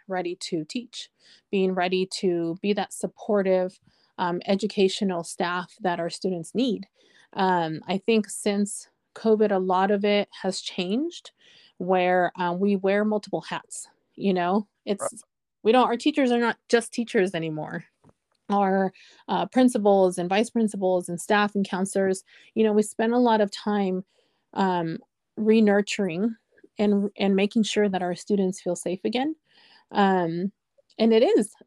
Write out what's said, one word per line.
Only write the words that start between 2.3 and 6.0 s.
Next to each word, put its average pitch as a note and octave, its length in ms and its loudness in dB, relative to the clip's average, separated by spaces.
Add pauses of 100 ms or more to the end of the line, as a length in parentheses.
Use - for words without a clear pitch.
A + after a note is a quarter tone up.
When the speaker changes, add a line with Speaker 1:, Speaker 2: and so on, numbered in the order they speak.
Speaker 1:
be G3+ 120 0
that G#3+ 200 -6
supportive, F#3 840 -2 (400)
um, F3 260 -2
educational G3 800 0
staff F3 580 -6
that F3 180 -2
our E3+ 120 -4